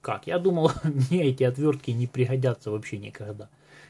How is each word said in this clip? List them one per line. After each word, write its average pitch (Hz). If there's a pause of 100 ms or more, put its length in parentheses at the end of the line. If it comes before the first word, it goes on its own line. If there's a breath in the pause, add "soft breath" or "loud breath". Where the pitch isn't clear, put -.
как, 107
я 175
думал, 170
<laughs> -
мне 151
эти 131
отвертки 139
не 120
пригодятся 127
вообще 104
никогда. 104 (420 loud breath)